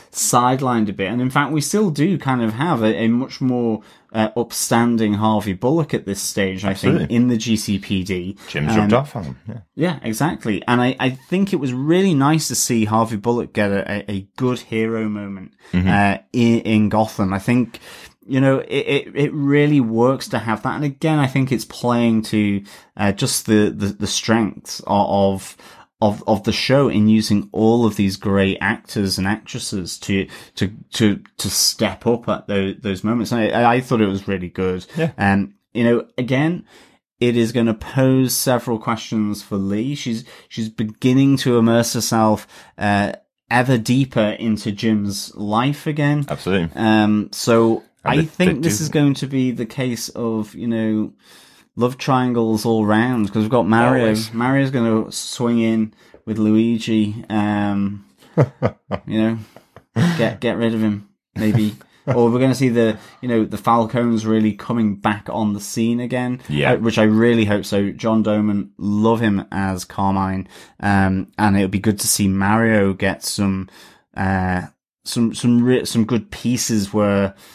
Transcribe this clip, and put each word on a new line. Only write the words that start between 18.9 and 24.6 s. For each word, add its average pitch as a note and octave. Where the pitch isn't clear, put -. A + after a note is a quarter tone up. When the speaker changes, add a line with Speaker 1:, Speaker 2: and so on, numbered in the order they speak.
Speaker 1:
it C#3+
really D3
works A#2+
to B2+
have G#2+
that. A#2+
And D3
again, D#3
I C#3
think C3
it's A#2+
playing A#2+
to, G2+
uh, G2+
just -
the, G#2
the, G2+
the G2+
strengths -